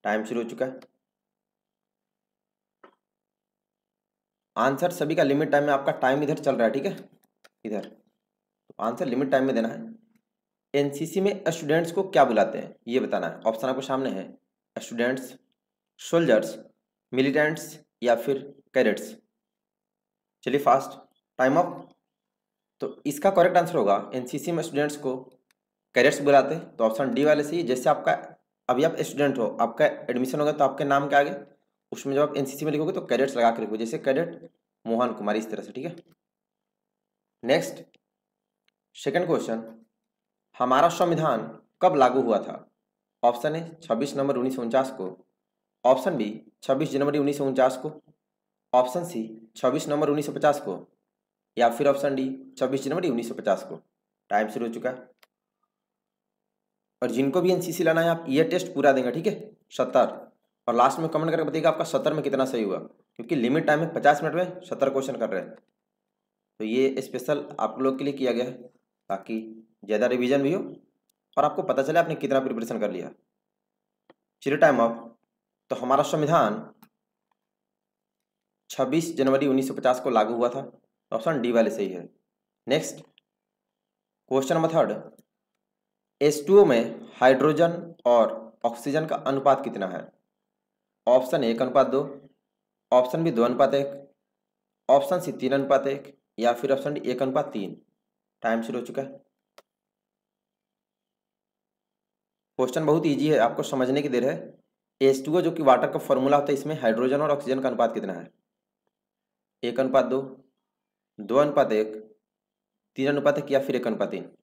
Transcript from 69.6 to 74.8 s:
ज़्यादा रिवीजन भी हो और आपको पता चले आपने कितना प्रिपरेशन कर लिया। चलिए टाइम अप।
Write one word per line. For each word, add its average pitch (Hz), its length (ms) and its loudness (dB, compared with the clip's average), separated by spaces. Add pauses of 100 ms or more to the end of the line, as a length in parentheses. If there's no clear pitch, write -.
ज़्यादा 107 220 0
रिवीजन 127 360 0
भी 147 100 0
हो 202 60 -2 (800)
और 139 80 2
आपको 147 180 -2
पता 135 200 0
चले 156 160 2
आपने 160 180 0
कितना 135 220 0
प्रिपरेशन 117 400 -4
कर 98 120 -2
लिया। 82 180 -10 (1300)
चलिए 139 140 0
टाइम 139 220 6
अप। - 380 -2 (540)